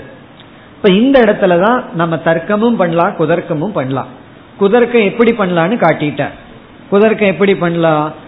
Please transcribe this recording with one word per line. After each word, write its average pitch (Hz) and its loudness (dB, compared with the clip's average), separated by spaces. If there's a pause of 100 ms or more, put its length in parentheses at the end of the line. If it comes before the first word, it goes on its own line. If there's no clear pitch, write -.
(760)
இப்ப 202 2
இந்த 254 4
இடத்துலதான் 208 2 (100)
நம்ம 165 -2
தர்க்கமும் 208 -2
பண்ணலாம், 180 0
குதர்க்கமும் 170 -2
பண்ணலாம். 131 -6 (520)
குதர்க்கம் 233 2
எப்படி 226 2
பண்ணலான்னு 185 0
காட்டிட்டார். 147 -2 (600)
குதர்க்கம் 208 2
எப்படி 190 0
பண்ணலாம்? 160 0 (140)